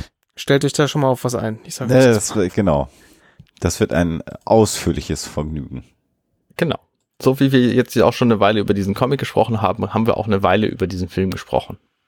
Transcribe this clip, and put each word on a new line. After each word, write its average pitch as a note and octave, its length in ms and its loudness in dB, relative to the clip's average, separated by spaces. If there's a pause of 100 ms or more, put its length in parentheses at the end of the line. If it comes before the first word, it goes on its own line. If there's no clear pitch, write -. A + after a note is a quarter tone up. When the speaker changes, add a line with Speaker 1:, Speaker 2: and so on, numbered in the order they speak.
(360)
Speaker 1:
Stellt C#3 280 0
euch C#3+ 80 -2
da D3 160 0
schon D3+ 140 -2
mal C3+ 60 2
auf B2+ 160 -2
was A#2+ 100 -4
ein. A2 300 -6
Ich - 100 -16
sag B2+ 140 -6
Speaker 2:
Nee, C3 200 6
Speaker 1:
nichts. A2 240 2
Speaker 2:
das, F#2+ 220 0
genau. D2+ 340 0 (720)
Das F2+ 200 -2
wird - 120 0
ein E2 300 0 (220)
ausführliches - 840 0
Vergnügen. D2+ 580 -8 (720)
Speaker 3:
Genau. - 220 -4 (420)
So C3+ 180 2
wie C3+ 140 2
wir C3+ 160 4
jetzt A#2+ 260 0
ja A2 120 4
auch A#2+ 60 4
schon A#2+ 200 2
eine G#2 80 0
Weile G#2+ 200 4
über G2+ 140 0
diesen G2 200 -2
Comic C3+ 260 -2
gesprochen A2 420 -2
haben, F#2+ 320 -2
haben A2+ 120 0
wir A2 100 2
auch F#2+ 100 -6
eine G2 160 0
Weile G2 240 2
über - 200 -4
diesen F2+ 220 -6
Film F#2+ 220 -2
gesprochen. - 480 -6 (300)